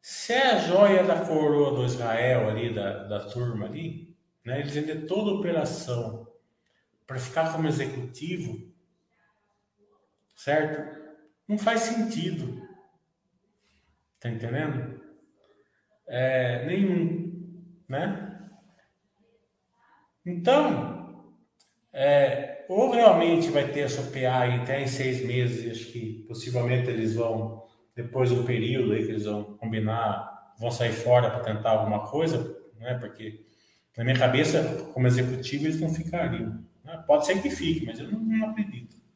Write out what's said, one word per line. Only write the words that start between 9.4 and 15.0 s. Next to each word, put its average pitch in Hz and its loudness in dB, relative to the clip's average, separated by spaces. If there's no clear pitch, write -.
certo? 151 -2
Não 208 -2
faz 226 2
sentido, 170 -4
tá 120 -6
entendendo? 123 -6